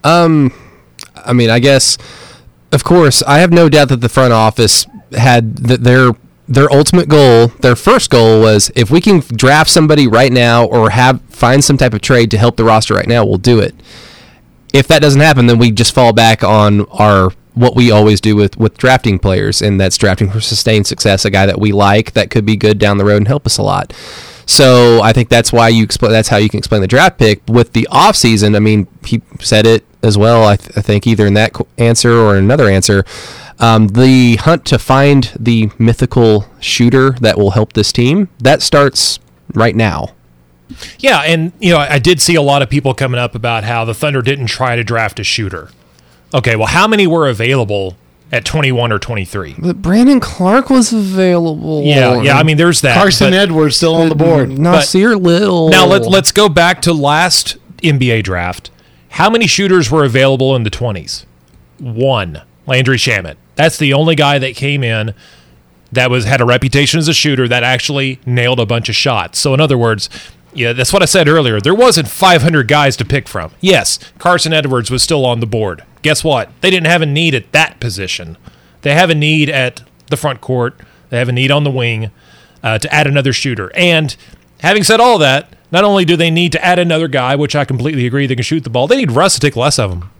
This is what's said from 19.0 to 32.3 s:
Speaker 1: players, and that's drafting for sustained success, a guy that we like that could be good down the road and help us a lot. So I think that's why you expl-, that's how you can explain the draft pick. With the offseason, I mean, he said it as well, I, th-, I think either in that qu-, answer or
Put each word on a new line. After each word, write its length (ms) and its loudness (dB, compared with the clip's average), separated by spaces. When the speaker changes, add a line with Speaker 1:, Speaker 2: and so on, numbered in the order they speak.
Speaker 1:
players, 440 0
and 180 0
that's 180 0
drafting 320 0
for 100 -4
sustained 460 -2
success, 380 -2
a 60 0
guy 160 2
that 120 -2
we 140 0
like 400 2
that 180 -2
could 160 -2
be 100 0
good 220 0
down 200 0
the 60 0
road 120 2
and 120 0
help 180 -2
us 120 -2
a 40 -2
lot. 300 -4
So 560 4
I 100 2
think 160 0
that's 240 0
why 180 4
you 160 2
expl-, 240 -2
that's 180 0
how 80 0
you 120 2
can 100 -4
explain 240 -2
the 60 -2
draft 300 2
pick. 300 2
With 240 2
the 180 -2
offseason, 640 2
I 60 2
mean, 260 2
he 180 -6
said 260 0
it 180 2
as 120 2
well, 280 4
I, 120 4
th-, 200 -12
I 60 -4
think 240 -2
either 200 2
in 80 0
that 180 0
qu-, 140 -8
answer 340 2
or 240 4